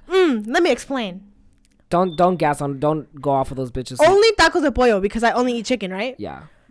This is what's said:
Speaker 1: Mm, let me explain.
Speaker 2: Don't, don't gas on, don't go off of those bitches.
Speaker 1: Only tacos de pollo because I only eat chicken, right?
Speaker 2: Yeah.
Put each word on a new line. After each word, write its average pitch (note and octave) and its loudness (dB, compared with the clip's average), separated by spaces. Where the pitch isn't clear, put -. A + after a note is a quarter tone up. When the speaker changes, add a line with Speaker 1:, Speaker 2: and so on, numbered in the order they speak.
Speaker 1:
Mm, D4+ 0
let E4 0
me F4 2
explain. A3+ -6
Speaker 2:
Don't, F3 0
don't F3+ 4
gas D3 -2
on, C#3 -6
don't D3+ -4
go C#3 -4
off C3+ 0
of C3 -12
those B2+ -6
bitches. B2+ -8
Speaker 1:
Only G4+ 6
tacos E4+ 2
de C#4+ 2
pollo A#3 2
because G#3 -2
I A#3 2
only B3 0
eat A#3 -8
chicken, G3+ -4
right? G3 -8
Speaker 2:
Yeah. D2+ -12